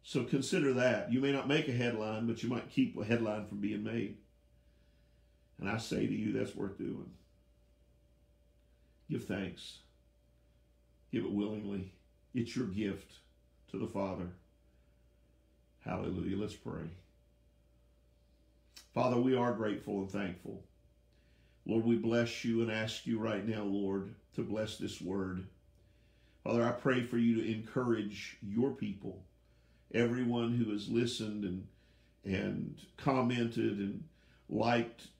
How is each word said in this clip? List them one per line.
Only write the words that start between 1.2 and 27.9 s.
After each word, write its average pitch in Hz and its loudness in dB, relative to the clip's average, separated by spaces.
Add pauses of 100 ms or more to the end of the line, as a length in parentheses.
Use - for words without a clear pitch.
may 139 2
not 131 0
make 151 4
a 123 0
headline, 113 0
but 113 -2
you 120 0
might 117 -2
keep - 2
a 107 -2
headline 107 2
from 98 -8
being 104 -2
made. 110 -4 (1400)
And 98 -4
I 113 -2
say - -2
to 107 0
you, 107 -2
that's 110 -2
worth - -6
doing. - -8 (2000)
Give - -2
thanks. - -6 (1300)
Give - 0
it 98 -2
willingly. 101 -2 (420)
It's 120 -2
your 117 0
gift 95 -4 (580)
to - -6
the 101 -2
Father. 95 -4 (1500)
Hallelujah. 95 -2
Let's 104 -4
pray. 80 -8 (2000)
Father, 123 4
we 127 6
are 120 2
grateful 104 -2
and 95 -4
thankful. 92 -6 (1000)
Lord, 113 4
we 117 8
bless 117 2
you 113 4
and 113 2
ask 110 -2
you 113 0
right 107 0
now, 110 0
Lord, 98 0 (200)
to 113 -2
bless 107 -2
this - -6
word. 92 -4 (1000)
Father, 117 4
I 123 4
pray 123 2
for 120 -2
you 117 6
to 110 0
encourage 110 -2